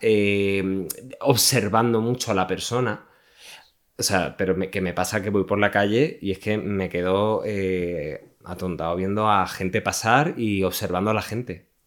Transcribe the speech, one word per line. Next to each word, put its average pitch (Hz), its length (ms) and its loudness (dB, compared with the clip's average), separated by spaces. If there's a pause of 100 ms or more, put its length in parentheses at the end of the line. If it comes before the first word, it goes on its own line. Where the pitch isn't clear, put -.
eh, 98 880 2 (320)
observando 113 800 4
mucho 113 320 -2
a - 20 2
la 92 140 2
persona. 107 580 -4 (920)
O - 60 -6
sea, 87 340 0
pero 92 200 0
me, 92 140 -4
que 98 100 -4
me 90 120 -2
pasa 92 300 -2
que 104 80 -4
voy 98 140 2
por 101 160 0
la 101 100 4
calle 104 500 2
y 95 120 -2
es - 80 -8
que 107 180 -2
me 95 300 -2
quedo, 95 560 2
eh, 90 880 -4 (140)
atontado 85 520 -4
viendo 104 340 0
a 95 160 4
gente 95 360 -4
pasar 120 540 2
y 104 280 0
observando 92 460 0
a 107 40 2
la 101 80 0
gente, 110 500 -10 (140)